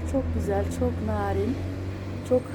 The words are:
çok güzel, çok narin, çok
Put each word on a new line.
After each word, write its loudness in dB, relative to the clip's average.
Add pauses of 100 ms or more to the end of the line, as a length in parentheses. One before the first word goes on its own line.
(120)
çok 2 (100)
güzel, 2 (140)
çok 2 (140)
narin, 0 (760)
çok 6 (120)